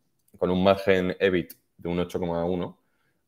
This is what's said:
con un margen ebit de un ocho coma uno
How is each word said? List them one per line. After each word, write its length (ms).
con 140
un 120
margen 560
ebit 340
de 120
un 100
ocho 200
coma 260
uno 340